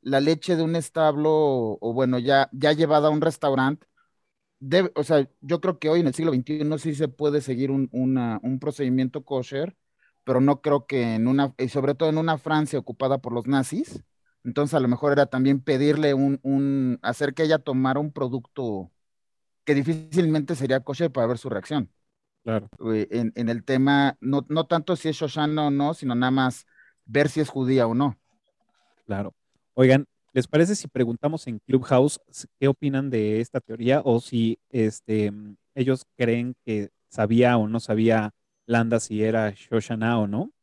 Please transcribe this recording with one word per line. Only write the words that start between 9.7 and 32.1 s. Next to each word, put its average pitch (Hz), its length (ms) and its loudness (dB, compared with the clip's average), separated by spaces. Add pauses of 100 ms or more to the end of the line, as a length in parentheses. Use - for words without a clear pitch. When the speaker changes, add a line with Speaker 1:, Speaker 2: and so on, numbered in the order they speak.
Speaker 1:
pero 131 180 2
no 139 200 2
creo 143 260 0
que 117 280 0
en 113 120 2
una, 135 300 0
y 127 120 -4
sobre 139 260 -2
todo 160 140 0
en 156 80 0
una 160 200 0
Francia 151 420 0
ocupada 131 400 -2
por 123 140 -8
los 117 140 -4
nazis, 139 560 -2 (400)
entonces 143 320 -2
a 151 40 4
lo 131 80 2
mejor 123 260 0
era 139 140 4
también 135 340 0
pedirle 147 520 2
un, 139 300 0
un, 135 600 0
hacer 131 300 -2
que 165 100 -2
ella 156 160 2
tomara 131 400 0
un 147 120 -4
producto 120 800 -6 (720)
que 151 100 4
difícilmente 156 800 0
sería 131 260 -2
kosher 135 300 -4
para 123 160 0
ver 120 100 0
su 127 120 -10
reacción. 110 420 -4 (520)
Speaker 2:
Claro. 110 260 -4 (240)
Speaker 1:
Eh, 107 180 -2
en, 113 240 -4
en 117 140 -4
el 117 140 -4
tema, 139 580 2
no, 135 280 -2
no 160 180 -2
tanto 165 280 -2
si 165 140 -6
es 147 80 -4
Shoshana 151 500 -2
o 143 40 0
no, 143 220 0
sino 127 220 -4
nada 127 160 0
más 131 360 -2 (380)
ver 143 240 2
si 156 120 -2
es 143 80 -2
judía 131 380 2
o 113 80 0
no. 135 240 0 (840)
Speaker 2:
Claro. 101 280 -6 (400)
Oigan, 131 320 6 (280)
¿les 127 140 0
parece 170 280 2
si - 120 -12
preguntamos 127 600 -4
en 113 120 -8
Clubhouse 131 600 2 (100)